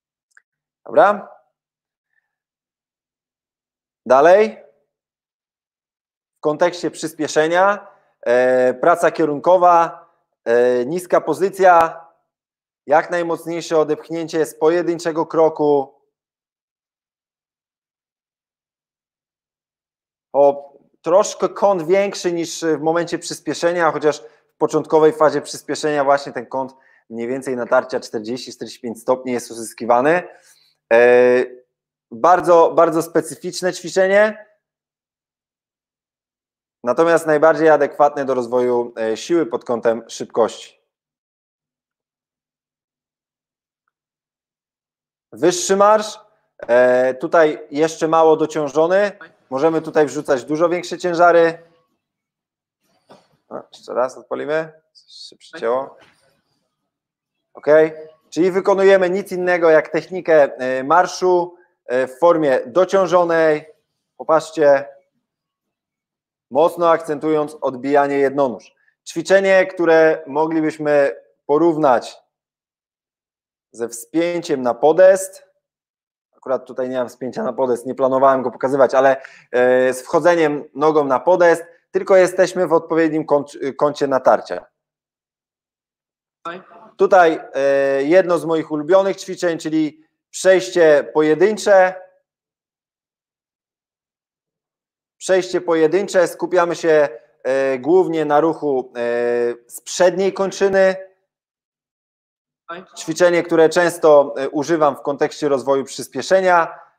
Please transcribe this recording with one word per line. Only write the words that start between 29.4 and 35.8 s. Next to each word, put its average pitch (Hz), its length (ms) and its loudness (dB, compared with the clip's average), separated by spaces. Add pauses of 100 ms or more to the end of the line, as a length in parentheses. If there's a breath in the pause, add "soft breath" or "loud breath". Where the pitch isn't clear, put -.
uzyskiwany. 120 720 -2 (680 loud breath)
E, 117 60 6 (1120)
bardzo, 165 640 4
bardzo 165 280 2
specyficzne 165 720 -6
ćwiczenie, 190 720 0 (2500)